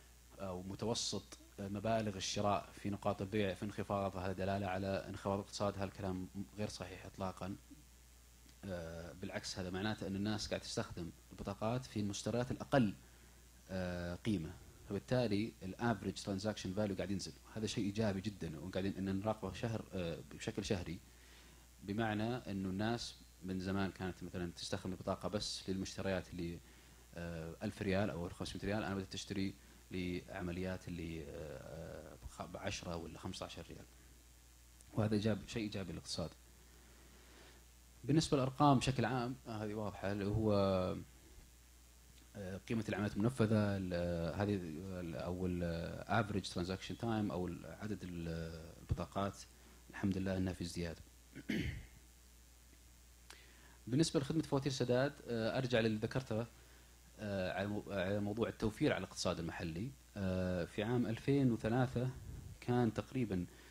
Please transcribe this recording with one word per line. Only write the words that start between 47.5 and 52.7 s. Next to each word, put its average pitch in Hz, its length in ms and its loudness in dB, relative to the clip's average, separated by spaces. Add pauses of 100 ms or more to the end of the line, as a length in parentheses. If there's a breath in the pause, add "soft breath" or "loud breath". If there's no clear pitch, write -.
عدد 90 380 -6
ال-، 87 240 -4
آه، 82 520 -4
البطاقات، - 560 0 (540 loud breath)
الحمد 95 280 2
لله 95 200 2
أنها 92 160 2
في 87 100 -6
ازدياد. 85 360 -4 (360)
<clears throat> - 120 -14 (2500 loud breath)